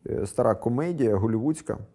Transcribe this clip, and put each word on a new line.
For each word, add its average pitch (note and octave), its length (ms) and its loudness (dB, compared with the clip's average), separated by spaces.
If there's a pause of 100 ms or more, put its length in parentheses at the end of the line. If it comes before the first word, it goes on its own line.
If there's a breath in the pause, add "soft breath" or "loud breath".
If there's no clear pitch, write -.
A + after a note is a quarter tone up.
Е, - 200 -4
стара A#2 280 2
комедія B2 600 0
голівудська A2+ 600 0 (160)